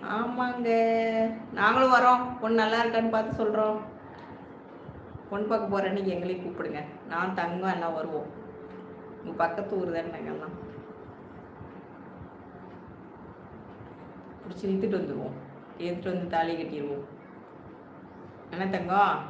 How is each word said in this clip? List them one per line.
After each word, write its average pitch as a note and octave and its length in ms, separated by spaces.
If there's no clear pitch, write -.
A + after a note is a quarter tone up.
ஆமாங்க, B3 560
நாங்களும் B3 380
வரோம். B3 280
பொண்ணு A3+ 220
நல்லா A3 220
இருக்கான்னு A3+ 320
பார்த்து A3 260
சொல்றோம். G#3+ 380
பொண்ணு G3+ 180
பார்க்க G#3 260
போற F#3+ 140
அன்னைக்கு F#3+ 280
எங்களையும் F3+ 300
கூப்பிடுங்க. D#3 360
நான் F#3 280
தங்கம் F3+ 360
எல்லாம் E3 220
வருவோம். D3+ 320
உங்க E3+ 200
பக்கத்து G3 380
ஊர் F3 160
தானே E3 180
நாங்கெல்லாம். D#3 400
புடிச்சு F#3 280
இழுத்துட்டு F#3+ 300
வந்துருவோம். C#3 380
இழுத்துட்டு F3+ 300
வந்து F3 220
தாலி E3 200
கட்டிடுவோம். C#3+ 500
என்ன F#3+ 120
தங்கம்? F3 420